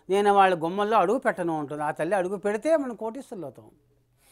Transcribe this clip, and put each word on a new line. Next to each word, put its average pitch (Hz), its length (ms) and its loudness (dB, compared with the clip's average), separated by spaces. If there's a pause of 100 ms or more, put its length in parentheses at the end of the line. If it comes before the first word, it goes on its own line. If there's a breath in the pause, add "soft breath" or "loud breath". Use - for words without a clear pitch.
నేను 202 240 4
వాళ్ళ 190 300 6
గుమ్మంలో 208 340 0
అడుగు 196 200 4
పెట్టను" 170 420 -2
అంటుంది. 147 240 -8
ఆ 151 80 -2
తల్లి 160 240 -2
అడుగు 185 200 -2
పెడితే 208 420 0
మనం 262 180 -4
కోటీశ్వరులు 220 500 -12
అవుతాం. 113 260 -18 (600 soft breath)